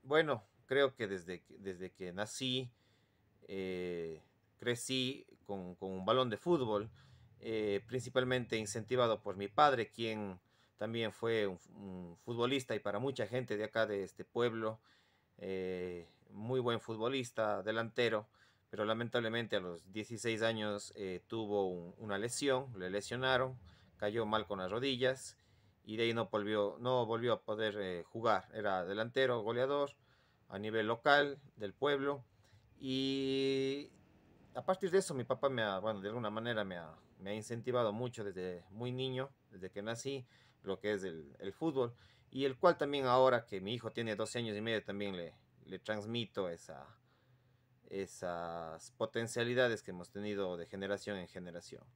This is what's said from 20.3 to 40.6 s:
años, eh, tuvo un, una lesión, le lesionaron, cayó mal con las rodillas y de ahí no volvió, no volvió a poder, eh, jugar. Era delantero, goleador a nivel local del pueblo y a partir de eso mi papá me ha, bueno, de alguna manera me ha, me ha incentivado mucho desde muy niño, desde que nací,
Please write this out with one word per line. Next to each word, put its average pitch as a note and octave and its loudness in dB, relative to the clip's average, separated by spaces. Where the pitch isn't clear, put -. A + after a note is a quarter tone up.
años, G#2+ 0
eh, F#2 -4
tuvo G#2 2
un, F2+ -6
una G#2 -4
lesión, C3 0
le F#2 -4
lesionaron, B2+ 0
cayó G#2+ 0
mal G#2+ 2
con G2 -4
las F#2 -2
rodillas B2+ 0
y G#2+ -8
de A#2 4
ahí A#2 4
no A2+ 2
volvió, G#2 0
no B2 2
volvió A2+ 2
a G#2+ -2
poder, G#2+ -2
eh, F2+ -4
jugar. A2+ 2
Era F#2+ 0
delantero, A#2+ 2
goleador C3+ 0
a G2 -8
nivel G#2+ 0
local C#3+ 4
del G2+ -6
pueblo C#3 0
y C3+ 0
a B2 -6
partir F#3 2
de F3 6
eso F#3 2
mi B2 -2
papá C3+ 2
me B2 0
ha, G2 2
bueno, G#2 -2
de G2 -2
alguna A2+ -2
manera A2 -2
me F#2 -6
ha, D#2+ -10
me F#2+ -6
ha G#2+ -2
incentivado A#2 0
mucho A#2+ -6
desde F2+ -6
muy A#2+ -6
niño, C3 -4
desde F#2 -12
que G2+ -8
nací, B2 -6